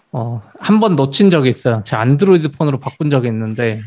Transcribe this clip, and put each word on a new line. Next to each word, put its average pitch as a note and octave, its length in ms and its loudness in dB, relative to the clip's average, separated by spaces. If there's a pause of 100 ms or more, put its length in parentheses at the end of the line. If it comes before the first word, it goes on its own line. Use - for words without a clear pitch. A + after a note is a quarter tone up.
(140)
어, A#2 280 -6 (180)
한 G#3+ 180 0
번 G#3+ 160 2
놓친 C#3 360 2
적이 C#3+ 180 2
있어요. A2+ 360 -2
제 - 120 -4
안드로이드 D3+ 540 2
폰으로 C#3+ 280 -4
바꾼 - 300 -6
적이 B2+ 200 0
있는데 A2 580 -4